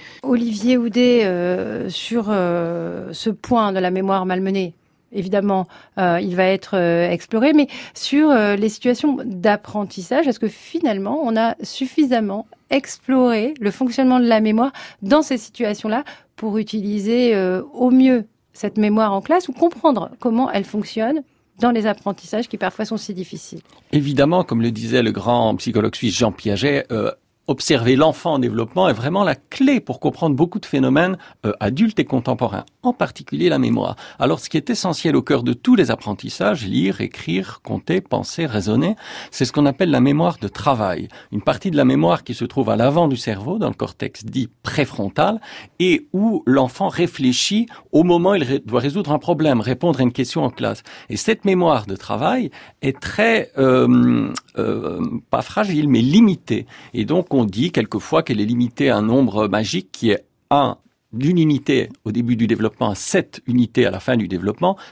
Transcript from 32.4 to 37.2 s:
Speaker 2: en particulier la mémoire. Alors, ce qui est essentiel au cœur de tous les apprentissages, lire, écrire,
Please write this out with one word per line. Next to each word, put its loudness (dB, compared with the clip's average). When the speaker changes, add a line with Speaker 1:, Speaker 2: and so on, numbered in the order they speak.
Speaker 2:
en 2
particulier -2
la 0
mémoire. 0
Alors, 0
ce -14
qui -2
est -2
essentiel 0
au 2
cœur 0
de 0
tous 2
les 4
apprentissages, -4
lire, -2
écrire, -6